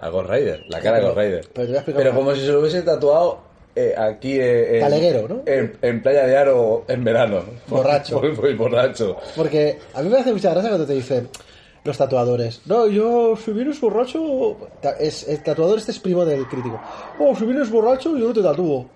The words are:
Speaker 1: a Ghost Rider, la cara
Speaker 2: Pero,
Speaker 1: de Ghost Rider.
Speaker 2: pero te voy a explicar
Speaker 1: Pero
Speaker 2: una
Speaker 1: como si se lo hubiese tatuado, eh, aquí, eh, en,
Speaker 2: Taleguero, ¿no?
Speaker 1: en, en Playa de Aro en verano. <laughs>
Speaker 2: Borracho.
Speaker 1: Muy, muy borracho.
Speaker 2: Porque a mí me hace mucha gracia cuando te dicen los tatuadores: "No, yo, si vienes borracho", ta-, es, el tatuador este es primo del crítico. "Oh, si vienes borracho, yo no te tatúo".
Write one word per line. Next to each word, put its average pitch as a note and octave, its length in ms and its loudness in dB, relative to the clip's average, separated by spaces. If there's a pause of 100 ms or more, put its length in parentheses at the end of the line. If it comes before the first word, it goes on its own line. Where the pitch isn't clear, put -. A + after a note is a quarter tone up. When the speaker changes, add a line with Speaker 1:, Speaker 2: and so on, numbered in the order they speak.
Speaker 1:
a D#2 80 -10
Ghost F2+ 220 -4
Rider, A2 380 -2
la E2 120 -8
cara A2+ 180 2
Speaker 2:
Pero, G2+ 100 2
Speaker 1:
de - 60 0
Ghost F#2 40 -2
Rider. F#2+ 340 -2
Speaker 2:
pero B2 140 -6
te - 0 -
voy A#2+ 80 -6
a C#3 60 0
explicar C#3+ 220 -2
Speaker 1:
Pero C3 100 4
Speaker 2:
una A#2+ 80 2
Speaker 1:
como C#3 160 2
si C3+ 100 -4
se C#3+ 60 2
lo C#3+ 80 4
hubiese E3 220 0
tatuado, D#3 580 2 (340)
eh, A#2+ 240 0
aquí, A2+ 400 -2
eh, A#2+ 380 2
en, A2+ 60 4
Speaker 2:
Taleguero, C#3+ 460 2
¿no? A#3 180 -6
Speaker 1:
en, C3 360 0
en A#2+ 200 0
Playa C3+ 260 4
de C3 80 4
Aro B2+ 500 4
en B2+ 160 -4
verano. A2+ 400 2 (120)
<laughs> - 120 -20
Speaker 2:
Borracho. C#3 540 0
Speaker 1:
Muy, D3 160 0
muy B2+ 180 0
borracho. A2+ 600 0 (180)
Speaker 2:
Porque D3+ 420 0 (160)
a B2+ 100 -8
mí E3 60 -2
me A#3+ 100 4
hace B3+ 140 0
mucha F#3+ 200 0
gracia F#3+ 180 0
cuando E3+ 160 0
te C#3+ 80 -2
dicen B2 340 -2 (540)
los D3 160 -6
tatuadores: B2 680 0
"No, A3 200 2
yo, A3+ 500 2
si A3 160 -8
vienes C4+ 280 -4
borracho", B3+ 760 -2 (240)
ta-, C#3 180 -2
es, D3+ 300 -4
el D3+ 140 -4
tatuador D#3+ 360 0
este - 120 -8
es - 80 -8
primo F3+ 260 0
del C#3+ 220 0
crítico. B2 340 -8 (380)
"Oh, C#4 180 4
si A3 80 0
vienes B3+ 240 0
borracho, B3+ 480 2
yo A#3 120 0
no B3+ 40 -2
te A3 100 2
tatúo". D3 540 0